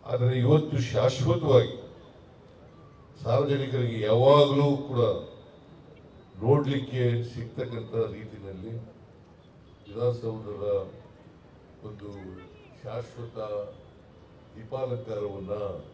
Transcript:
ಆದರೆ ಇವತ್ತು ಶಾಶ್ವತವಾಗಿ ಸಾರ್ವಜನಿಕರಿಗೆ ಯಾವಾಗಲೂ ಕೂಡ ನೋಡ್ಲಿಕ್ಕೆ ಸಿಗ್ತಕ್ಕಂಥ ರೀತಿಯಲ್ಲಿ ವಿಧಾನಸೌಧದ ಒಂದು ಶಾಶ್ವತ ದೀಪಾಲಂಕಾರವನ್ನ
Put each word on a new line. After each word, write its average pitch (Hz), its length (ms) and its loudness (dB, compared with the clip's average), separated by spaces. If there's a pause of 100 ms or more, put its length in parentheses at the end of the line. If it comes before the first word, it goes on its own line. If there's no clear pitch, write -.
ಆದರೆ 123 320 2
ಇವತ್ತು 147 400 4
ಶಾಶ್ವತವಾಗಿ 135 1040 2 (1400)
ಸಾರ್ವಜನಿಕರಿಗೆ 123 760 0
ಯಾವಾಗಲೂ 139 760 6
ಕೂಡ 131 220 -4 (1400)
ನೋಡ್ಲಿಕ್ಕೆ 127 840 2
ಸಿಗ್ತಕ್ಕಂಥ 117 720 -10
ರೀತಿಯಲ್ಲಿ 107 840 -8 (1120)
ವಿಧಾನಸೌಧದ 104 1000 -4 (960)
ಒಂದು 104 260 -14 (720)
ಶಾಶ್ವತ 117 540 -12 (1160)
ದೀಪಾಲಂಕಾರವನ್ನ 110 960 -6 (420)